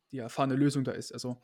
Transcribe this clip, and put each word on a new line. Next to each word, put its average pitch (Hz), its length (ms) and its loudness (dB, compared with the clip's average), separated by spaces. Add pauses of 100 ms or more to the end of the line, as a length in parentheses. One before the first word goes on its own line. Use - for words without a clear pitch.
(120)
die 135 60 -8
erfahrene 131 380 0
Lösung 139 300 4
da 123 80 -2
ist. - 180 -8
Also, 123 320 -8